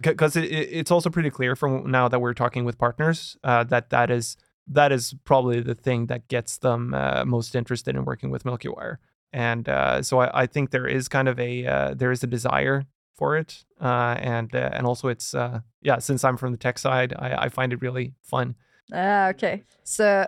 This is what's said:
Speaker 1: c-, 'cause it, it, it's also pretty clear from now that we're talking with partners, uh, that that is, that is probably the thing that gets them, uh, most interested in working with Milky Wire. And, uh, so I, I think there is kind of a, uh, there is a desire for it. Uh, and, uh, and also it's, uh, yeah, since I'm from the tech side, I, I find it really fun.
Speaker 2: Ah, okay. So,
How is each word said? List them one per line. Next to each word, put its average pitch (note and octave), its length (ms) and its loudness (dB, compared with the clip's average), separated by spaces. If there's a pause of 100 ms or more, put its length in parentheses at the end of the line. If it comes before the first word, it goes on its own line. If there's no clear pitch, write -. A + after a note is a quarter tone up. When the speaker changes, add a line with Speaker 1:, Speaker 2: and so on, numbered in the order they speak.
Speaker 1:
c-, D#3+ 120 4
'cause D#3 200 2
it, E3 100 2
it, D#3 280 -2
it's D#3+ 180 -4
also F3 200 4
pretty D#3+ 180 0
clear B2+ 260 0
from C3+ 360 -2
now B2+ 180 4
that B2 140 2
we're A#2+ 100 0
talking A#2+ 320 -2
with A#2+ 140 -4
partners, D#3 640 0
uh, A#2+ 200 4
that A#2+ 260 0
that A#2+ 200 4
is, A#2+ 280 -2 (280)
that C#3+ 260 4
is B2 220 0 (100)
probably B2+ 360 4
the A#2+ 140 -2
thing A#2 320 0
that A#2+ 220 -6
gets - 280 -4
them, A#2+ 380 0
uh, C2+ 320 0
most A#2+ 280 0
interested B2 420 -2
in - 100 -4
working - 240 -6
with - 160 -6
Milky B2 220 -6
Wire. - 300 -8 (360)
And, A#2 340 -2
uh, C2+ 340 2
so B2+ 180 2
I, B2+ 240 2
I - 20 0
think C#3 240 -2
there B2+ 160 -2
is B2+ 200 -2
kind C3+ 220 0
of B2 100 0
a, B2 280 -4
uh, C3 260 0
there B2+ 180 0
is B2+ 140 -2
a - 20 -2
desire C3+ 600 0 (280)
for D3 220 0
it. - 300 -8 (120)
Uh, A#2+ 400 0
and, A#2 360 -4
uh, B2+ 180 0
and B2+ 140 -2
also B2 220 -2
it's, A#2+ 260 -6
uh, A#2+ 260 -4 (220)
yeah, C#3 160 2
since C3+ 260 0
I'm B2+ 140 2
from B2+ 140 -4
the A#2 60 -6
tech B2 200 -4
side, B2+ 400 0
I, B2+ 260 -2
I C3 60 0
find B2+ 240 -2
it A#2+ 80 -8
really B2+ 400 -6
fun. B2+ 320 -2 (360)
Speaker 2:
Ah, G3 380 0
okay. F#3+ 360 -4 (200)
So, G3+ 440 4